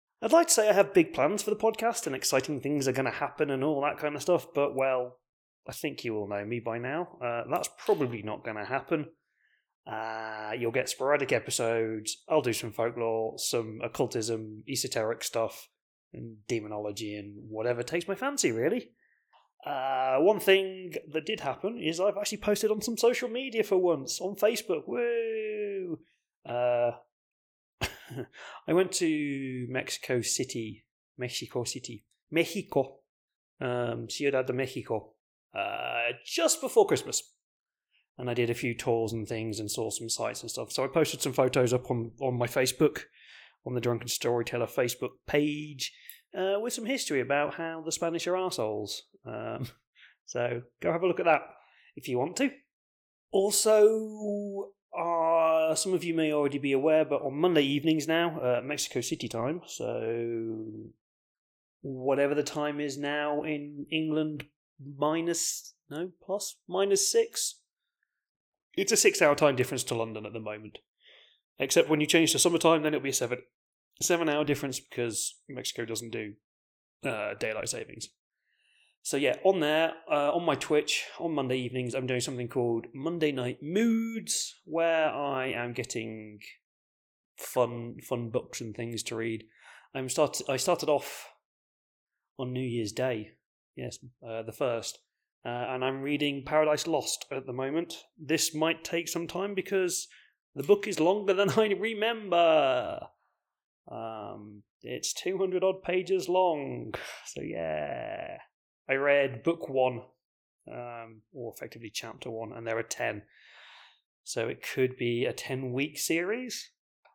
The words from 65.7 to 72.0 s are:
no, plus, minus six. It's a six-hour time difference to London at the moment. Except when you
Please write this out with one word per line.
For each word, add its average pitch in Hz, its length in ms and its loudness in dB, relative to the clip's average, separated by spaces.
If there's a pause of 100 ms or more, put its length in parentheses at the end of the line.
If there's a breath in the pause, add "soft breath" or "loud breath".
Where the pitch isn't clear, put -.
no, 170 220 -8 (100)
plus, - 360 -6 (100)
minus 190 420 2
six. - 460 0 (1200)
It's 202 160 2
a 214 40 6
six-hour 156 380 6
time 139 220 4
difference 123 280 -2
to 123 100 -2
London 113 300 -4
at 98 60 -12
the 113 80 -10
moment. 107 380 -10 (800 soft breath)
Except 139 320 4
when 156 100 4
you 151 80 2